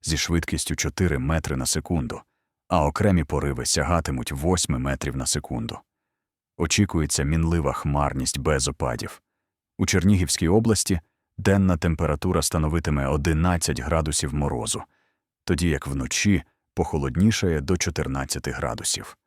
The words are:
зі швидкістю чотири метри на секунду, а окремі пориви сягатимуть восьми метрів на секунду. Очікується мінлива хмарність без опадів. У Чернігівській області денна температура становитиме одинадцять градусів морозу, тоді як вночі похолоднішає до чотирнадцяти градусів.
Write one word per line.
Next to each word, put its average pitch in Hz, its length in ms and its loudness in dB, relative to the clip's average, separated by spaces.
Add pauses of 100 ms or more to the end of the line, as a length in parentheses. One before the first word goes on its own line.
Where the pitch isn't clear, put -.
зі 78 160 -2
швидкістю 82 580 -2
чотири 73 440 0
метри 71 380 -2
на 64 80 -2
секунду, 76 560 -2 (460)
а 82 180 2
окремі 87 380 4
пориви 69 420 -2
сягатимуть 76 680 0
восьми 73 480 0
метрів 65 380 -4
на 64 80 -4
секунду. 62 540 -6 (800)
Очікується 85 680 2
мінлива 82 500 2
хмарність 69 680 -2
без 69 280 0
опадів. 65 540 -6 (560)
У 92 80 2
Чернігівській 92 640 4
області 101 520 2 (380)
денна 98 400 4
температура 82 640 0
становитиме 76 680 0
одинадцять 78 720 0
градусів 76 540 -2
морозу, 69 500 -4 (600)
тоді 85 260 2
як 69 180 -2
вночі 69 560 0 (300)
похолоднішає 82 880 0
до 87 160 0
чотирнадцяти 67 720 -4
градусів. - 760 -6